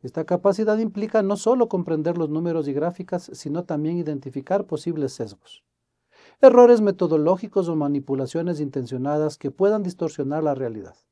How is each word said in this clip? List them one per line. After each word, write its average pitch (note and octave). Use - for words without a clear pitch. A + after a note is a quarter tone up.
Esta D3+
capacidad G3
implica A3
no G3
solo A#3
comprender E3+
los E3
números D#3+
y C#3+
gráficas, F3
sino D#3+
también D#3+
identificar D3+
posibles D3+
sesgos, -
errores A#3+
metodológicos F#3
o E3
manipulaciones C#3+
intencionadas C#3+
que C#3
puedan G#3
distorsionar D#3
la D3
realidad. A2+